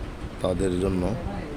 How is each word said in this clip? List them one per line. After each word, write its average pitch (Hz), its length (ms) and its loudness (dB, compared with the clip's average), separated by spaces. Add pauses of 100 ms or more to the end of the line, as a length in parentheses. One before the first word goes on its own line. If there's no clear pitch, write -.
(420)
তাদের 92 380 2
জন্য 92 360 2 (420)